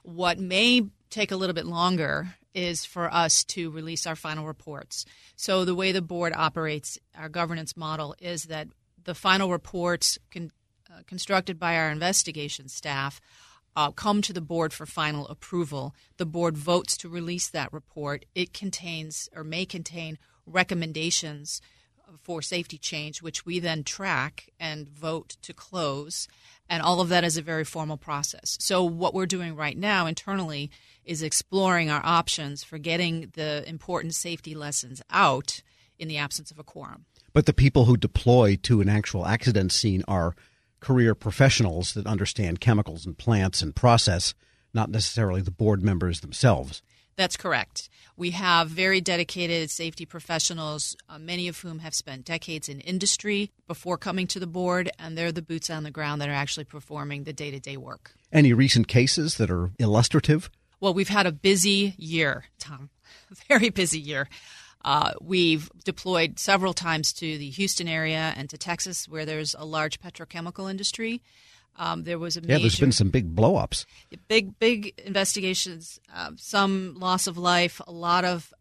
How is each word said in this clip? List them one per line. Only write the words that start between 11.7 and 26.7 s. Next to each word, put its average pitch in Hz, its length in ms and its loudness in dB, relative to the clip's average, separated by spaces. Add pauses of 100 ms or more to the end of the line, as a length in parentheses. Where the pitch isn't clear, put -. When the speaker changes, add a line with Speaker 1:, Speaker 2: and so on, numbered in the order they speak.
Speaker 1:
our 160 140 2
investigation 151 800 -2
staff, 139 500 -4 (560)
uh, 147 160 0
come 208 300 0
to 202 100 -4
the 175 80 -8
board 165 320 -2
for - 140 -14
final 151 420 -4
approval. 143 680 -6 (220)
The 180 80 -4
board 165 300 -2
votes 170 420 0
to 175 120 -16
release 175 400 -6
that 147 240 -6
report. 143 520 -10 (100)
It 180 180 -4
contains 170 800 -8
or 160 80 -12
may 160 220 -6
contain 165 520 -12 (280)
recommendations 160 1160 -2 (640)
for 165 200 -8
safety 170 360 -6
change, 151 440 -8
which 160 240 -10
we 175 140 -2
then 160 240 -2
track 151 680 -4 (100)
and 151 280 -8
vote 156 540 -8
to - 120 -18
close. 151 760 -6 (420)
And 170 120 -2